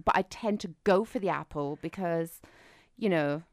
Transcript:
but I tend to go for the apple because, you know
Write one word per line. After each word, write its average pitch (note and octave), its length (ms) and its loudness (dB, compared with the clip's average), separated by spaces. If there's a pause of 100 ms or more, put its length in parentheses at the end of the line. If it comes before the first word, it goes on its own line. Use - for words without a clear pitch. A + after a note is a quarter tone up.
but - 140 2
I F#3+ 60 4
tend G#3 380 -4
to F#3 100 -10 (140)
go G3+ 200 6
for A#3+ 140 -6
the F#3+ 100 0
apple D3 540 -4
because, E3 580 -4 (560)
you G#3+ 140 0
know D3+ 320 2 (100)